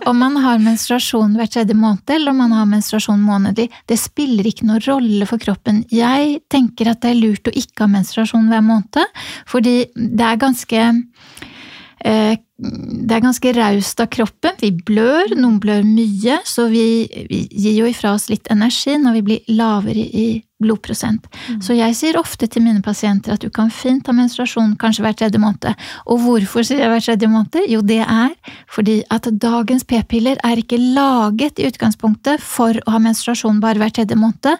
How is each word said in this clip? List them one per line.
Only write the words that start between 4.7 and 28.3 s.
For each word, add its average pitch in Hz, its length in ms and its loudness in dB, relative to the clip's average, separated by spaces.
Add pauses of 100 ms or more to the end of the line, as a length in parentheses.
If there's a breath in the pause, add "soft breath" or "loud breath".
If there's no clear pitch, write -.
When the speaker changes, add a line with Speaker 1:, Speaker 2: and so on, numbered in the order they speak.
Speaker 1:
rolle 226 400 0
for 233 100 -4
kroppen. 214 540 -2
Jeg 269 580 0
tenker 233 400 2
at 226 120 -2
det 240 100 0
er 240 100 2
lurt 214 260 0
å - 60 -2
ikke - 280 -6
ha 214 60 2
menstruasjon 220 600 2
hver 220 160 4
måned, 226 400 2 (400 loud breath)
fordi 247 400 2 (100)
det 233 300 0
er 226 120 2
ganske, 233 680 0 (1000 loud breath)
eh, 220 320 2 (280)
det - 520 -6
er 226 80 0
ganske 254 340 0
raust 202 420 0
av 233 80 0
kroppen. 320 540 -4
Vi 208 100 0
blør, 226 640 0
noen 240 240 2
blør 208 240 0
mye, 220 600 2
så 233 240 -2
vi, 226 380 2 (220)
vi - 200 -4
gir 214 320 0
jo 233 80 2
ifra 220 240 -2
oss 208 160 -4
litt 214 220 -4
energi 233 460 0
når 262 160 2
vi 226 80 0
blir 208 180 0 (100)
lavere 220 560 0
i 220 220 -2 (360)
blodprosent. 220 640 -2 (240 loud breath)
Speaker 2:
Mm. 226 100 -6
Speaker 1:
Så 202 160 -2
jeg 233 220 2
sier 320 180 0
ofte 320 320 -4
til 233 160 0
mine 226 180 2
pasienter 208 520 -2
at 208 100 -4
du 220 80 -8
kan 220 180 0
fint 262 380 -2
ha 254 80 0
menstruasjon 240 640 0
kanskje 220 240 0
hver 214 160 -2
tredje 214 220 2
måned. 214 320 0 (340 loud breath)
Og 240 160 2
hvorfor 233 400 0
sier 285 160 -2
jeg 247 140 2
hver 226 100 0
tredje 226 240 0
måned? 220 300 0 (100)
Jo, 220 160 0
det 220 160 2
er 226 320 0 (400 loud breath)